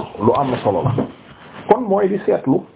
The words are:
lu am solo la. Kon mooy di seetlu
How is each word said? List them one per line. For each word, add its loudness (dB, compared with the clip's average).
lu 4
am 0
solo 2
la. 2
Kon 4
mooy 2
di -2
seetlu 0